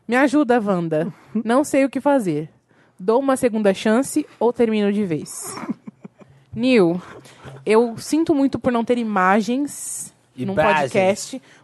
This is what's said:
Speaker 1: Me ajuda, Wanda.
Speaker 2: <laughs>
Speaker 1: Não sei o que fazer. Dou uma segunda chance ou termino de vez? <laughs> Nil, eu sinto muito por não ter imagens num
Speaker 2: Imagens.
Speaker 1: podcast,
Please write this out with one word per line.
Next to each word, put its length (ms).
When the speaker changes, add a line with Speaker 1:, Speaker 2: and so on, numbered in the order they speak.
Speaker 1:
Me 100
ajuda, 440
Wanda. 520
Speaker 2:
<laughs> 80
Speaker 1:
Não 200
sei 200
o 60
que 100
fazer. 500
Dou 200
uma 200
segunda 340
chance 540
ou 140
termino 400
de 120
vez? 520
<laughs> 500
Nil, 460
eu 320
sinto 380
muito 240
por 140
não 120
ter 140
imagens 1120
num 180
Speaker 2:
Imagens. 200
Speaker 1:
podcast, 500